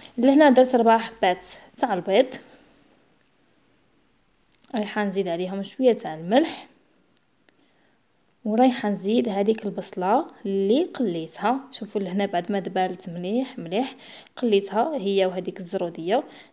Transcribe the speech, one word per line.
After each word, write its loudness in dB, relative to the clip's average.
لهنا 8
درت 6
ربعة 6
حبات -2
تاع 0
البيض، 2
رايحه -4
نزيد -4
عليهم -4
شويه 2
تاع -4
الملح، 0
ورايحه 2
نزيد 0
هذيك 0
البصله -2
اللي 2
قليتها. -4
شوفوا -8
لهنا -2
بعد -4
ما 0
دبالت -4
مليح -6
مليح -4
قليتها 0
هي 0
وهذيك -6
الزروديه، -4